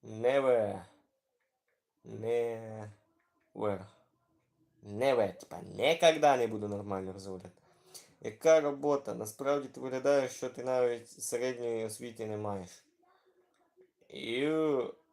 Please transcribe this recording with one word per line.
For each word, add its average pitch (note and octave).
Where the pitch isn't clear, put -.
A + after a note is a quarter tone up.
Never. A2+
Never. A2
Never, G#2+
типа, -
ніколи D3
не A#2+
буду G#2+
нормально G2
розмовляти. F#2+
Яка D#3+
робота? C#3+
Насправді C3+
ти -
виглядаєш, C3
що -
ти B2
навіть B2
середньої A#2+
освіти A2
не G#2+
маєш. G2+
You. C#3